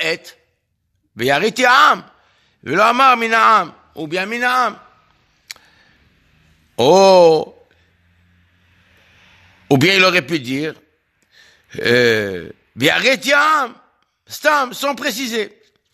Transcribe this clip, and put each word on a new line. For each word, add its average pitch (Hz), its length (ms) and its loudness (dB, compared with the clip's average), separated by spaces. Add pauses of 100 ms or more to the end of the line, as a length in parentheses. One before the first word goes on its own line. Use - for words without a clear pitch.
et ? 175 180 -6 (920)
Veyariti 143 500 -2
Am. 262 380 2 (580)
Velo 165 200 -2
Amar 247 340 2
min 226 160 -4
Am. 220 400 2 (240)
Ou 160 120 -12
bien 185 180 -6
min 240 180 -8
Am. 247 340 -2 (2000)
Oh. 170 760 4 (2250)
Ou 143 80 4
bien 170 160 2
il 190 100 2
aurait 175 220 0
pu 160 160 -6
dire, 135 320 -8 (1080)
euh, 110 680 0 (260)
Veyariti 180 560 -2
Am. 285 420 0 (540)
Stam, 285 460 -2
sans 277 220 -6
préciser. 240 680 -8 (320)